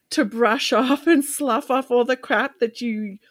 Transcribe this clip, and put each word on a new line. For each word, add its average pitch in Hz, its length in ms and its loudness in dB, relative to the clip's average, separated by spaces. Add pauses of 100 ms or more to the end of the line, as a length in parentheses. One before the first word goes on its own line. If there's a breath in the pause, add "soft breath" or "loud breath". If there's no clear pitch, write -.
(120)
to 294 140 0
brush 226 480 0
<laughs> - 0 -
off 254 340 2
and 294 180 4
slough 262 460 -4
off 262 200 -2
all 247 140 2
the 254 120 -2
crap 262 420 -2
that 226 220 -4
you, 214 380 -6 (120)